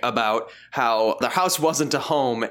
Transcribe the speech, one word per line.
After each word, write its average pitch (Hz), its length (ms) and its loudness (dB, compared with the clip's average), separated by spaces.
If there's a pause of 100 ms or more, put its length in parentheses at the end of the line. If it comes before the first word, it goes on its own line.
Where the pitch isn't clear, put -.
about 113 480 0 (220)
how 110 480 2
their 120 100 0
house 185 280 0
wasn't 151 360 0
a 139 60 0
home 127 500 0